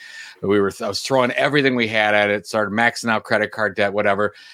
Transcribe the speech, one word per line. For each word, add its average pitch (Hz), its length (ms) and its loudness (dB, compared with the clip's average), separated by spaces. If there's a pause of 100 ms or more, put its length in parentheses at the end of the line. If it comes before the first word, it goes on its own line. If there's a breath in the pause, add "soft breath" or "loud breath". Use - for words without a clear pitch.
(440 loud breath)
We 104 160 2
were, 98 120 0 (100)
I 110 60 -6
was 98 140 -6
throwing 127 300 0
everything 135 440 2
we 120 120 0
had 107 260 2
at 104 160 4
it, 104 160 -2
started 107 260 -2
maxing 117 380 0
out 110 140 0
credit 107 280 0
card 104 240 -4
debt, 101 160 0
whatever. 101 440 0 (180 loud breath)